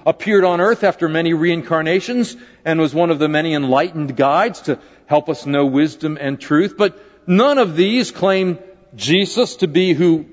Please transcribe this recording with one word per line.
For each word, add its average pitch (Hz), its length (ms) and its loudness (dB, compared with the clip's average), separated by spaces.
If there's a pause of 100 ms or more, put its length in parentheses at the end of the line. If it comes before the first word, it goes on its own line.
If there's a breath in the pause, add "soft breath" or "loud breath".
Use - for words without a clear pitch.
appeared 196 380 2
on 175 160 2
earth 214 240 2
after 170 240 0
many 165 260 0
reincarnations 170 1000 -2 (300 loud breath)
and 160 120 0
was 151 160 0
one 170 160 2
of 151 100 -2
the 151 100 0
many 156 240 -2
enlightened 143 640 -2
guides 165 460 0
to - 160 -4 (260 loud breath)
help 151 240 0
us - 160 -8
know 143 200 0
wisdom 151 540 -2
and 139 220 -6
truth. 185 360 0
But 202 220 -2 (260 loud breath)
none 247 320 2
of 185 200 0
these 208 340 0
claim 190 480 -2 (360)
Jesus 175 600 0
to 196 120 0
be 175 240 2
who 160 400 2